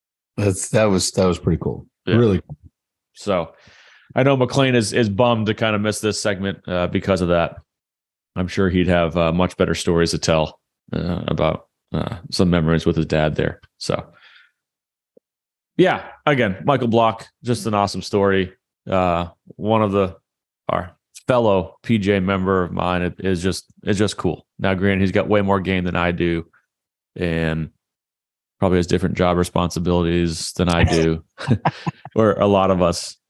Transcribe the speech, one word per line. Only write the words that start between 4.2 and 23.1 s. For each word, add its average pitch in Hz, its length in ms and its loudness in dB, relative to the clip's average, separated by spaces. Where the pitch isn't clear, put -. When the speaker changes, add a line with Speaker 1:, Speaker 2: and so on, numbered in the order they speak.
Speaker 2:
know 135 140 4
McLean 127 380 2
is, 110 180 0
is 120 160 2
bummed 110 380 2
to 107 60 0
kinda 107 240 -2
miss 104 220 -2
this 107 220 -2
segment, 98 460 -4
uh, 87 200 -2
because 92 340 0
of 90 60 0
that. 85 300 0
I'm 92 120 -4
sure 95 220 0
he'd 87 180 2
have, 85 300 2
uh, 82 160 2
much 87 240 0
better 85 180 0
stories 85 360 0
to - 80 -4
tell, 80 400 0
uh, 82 340 -4
about, 80 400 -2
uh, 82 240 -4
some 92 180 2
memories 82 360 2
with 85 100 2
his 80 100 0
dad 78 300 0
there. - 260 -6
So, - 300 -6
yeah, 156 320 2
again, 120 380 2
Michael 123 240 0
Block, 113 400 2
just 113 220 -4
an 110 80 -4
awesome 101 280 0
story. 95 520 0
Uh, 87 380 0
one 107 260 0
of 101 100 0
the, 95 260 -2
our 90 280 -6
fellow 110 560 2
P 113 160 0
G 98 140 0
A 98 80 2
member 92 420 0
of 87 80 -6
mine, 90 300 -2
it 87 180 -4